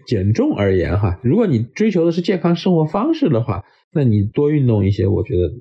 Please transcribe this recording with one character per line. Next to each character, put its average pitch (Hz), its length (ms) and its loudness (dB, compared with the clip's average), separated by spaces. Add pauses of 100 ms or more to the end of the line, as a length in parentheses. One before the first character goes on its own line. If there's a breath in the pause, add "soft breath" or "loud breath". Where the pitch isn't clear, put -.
减 101 260 0
重 269 200 0
而 98 220 0
言 87 240 -2
哈， 101 240 -2
如 131 140 2
果 233 100 2
你 117 160 0
追 214 260 -2
求 180 160 0
的 170 60 2
是 165 80 -2
健 185 220 -2
康 170 160 0
生 180 180 0
活 160 80 2
方 208 300 -2
式 294 160 0
的 117 120 2
话， 98 220 -6 (300 soft breath)
那 151 100 0
你 104 200 2
多 147 280 0
运 143 160 2
动 104 180 2
一 98 60 2
些， 98 160 0
我 92 160 0
觉 - 140 -4
得 90 120 0 (120)